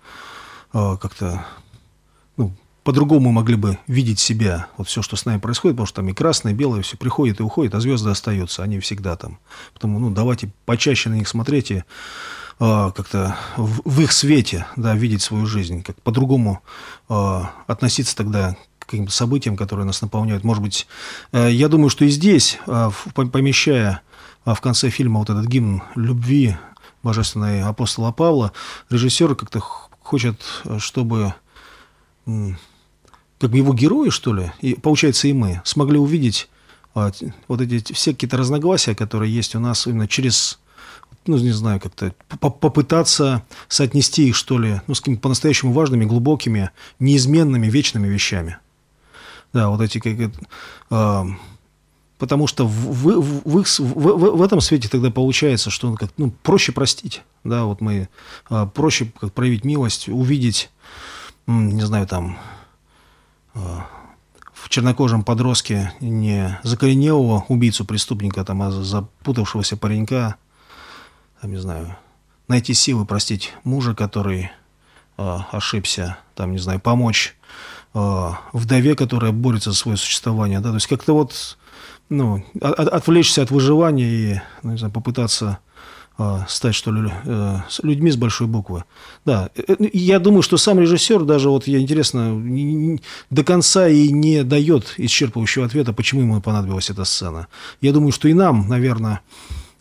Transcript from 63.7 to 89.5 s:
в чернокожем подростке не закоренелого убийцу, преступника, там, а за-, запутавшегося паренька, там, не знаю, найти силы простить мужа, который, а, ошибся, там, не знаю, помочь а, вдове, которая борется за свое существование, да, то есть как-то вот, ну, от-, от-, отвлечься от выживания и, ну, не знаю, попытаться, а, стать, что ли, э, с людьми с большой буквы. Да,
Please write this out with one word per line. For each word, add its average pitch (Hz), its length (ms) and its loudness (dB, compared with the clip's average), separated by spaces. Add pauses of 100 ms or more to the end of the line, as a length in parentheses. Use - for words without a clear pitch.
в - 140 -20
чернокожем 120 560 2
подростке 113 760 0
не 107 600 -2
закоренелого 135 840 2
убийцу, 120 360 2
преступника, 101 600 -4
там, 95 180 -4
а 98 80 -2
за-, 95 140 -4
запутавшегося 104 920 -4
паренька, 107 600 -2 (1040)
там, 101 100 -10
не 95 100 -8
знаю, 87 360 -10 (500)
найти 123 260 0
силы 117 320 0
простить 101 480 -4 (120)
мужа, 123 320 -2
который, 98 560 -4 (640)
а, 92 340 -6
ошибся, 95 680 -6 (180)
там, 92 160 -4
не 95 60 -4
знаю, 92 200 -4
помочь 120 560 0 (600)
а, 92 460 -2 (120)
вдове, 127 420 2
которая 117 380 0
борется 110 400 0
за 98 40 -2
свое 110 200 -2
существование, 104 640 -2
да, 113 100 -4
то 110 60 -2
есть 107 100 -2
как-то - 280 0
вот, - 440 -2 (500)
ну, 117 360 0 (160)
от-, 139 180 0
от-, 156 100 2
отвлечься 165 540 4
от 127 80 0
выживания 139 580 4
и, 107 320 0 (220)
ну, 113 100 -6
не 113 60 -4
знаю, 110 140 -4
попытаться, 113 680 -4 (600)
а, 101 300 -2
стать, - 260 -2
что - 180 -4
ли, 110 180 0 (140)
э, 104 320 -2 (120)
с - 140 -10
людьми 151 280 2
с 139 60 2
большой 120 300 -2
буквы. 101 380 -4 (400)
Да, 104 320 0